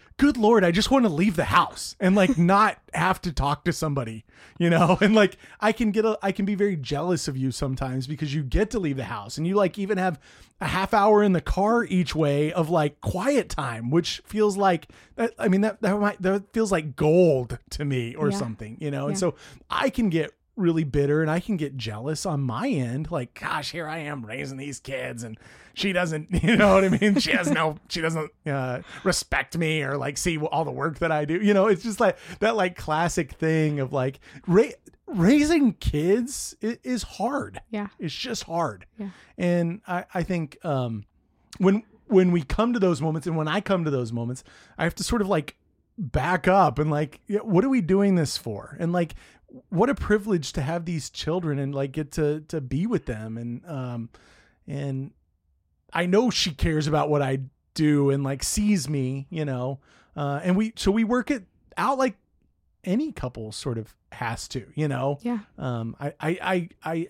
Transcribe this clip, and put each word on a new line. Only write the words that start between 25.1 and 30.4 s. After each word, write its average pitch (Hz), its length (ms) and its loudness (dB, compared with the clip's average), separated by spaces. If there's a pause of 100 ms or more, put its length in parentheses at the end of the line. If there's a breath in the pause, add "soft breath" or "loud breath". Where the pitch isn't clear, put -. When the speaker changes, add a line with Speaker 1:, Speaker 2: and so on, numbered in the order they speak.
Speaker 1:
and 110 120 -12 (380 loud breath)
she 202 200 -2
doesn't," 160 360 -2
<laughs> 170 140 0
you 220 120 6
know 208 200 6
what 196 80 6
I 190 60 4
mean? 202 300 4
She - 120 0
has 185 180 0
no, 160 280 0 (120)
she 175 120 -6
doesn't, 160 280 -2 (160)
uh, 135 380 -4 (200 loud breath)
respect - 540 -2
me 156 240 0
or, 139 160 -4
like, 135 180 -6
see 170 200 -2
w-, 156 160 -4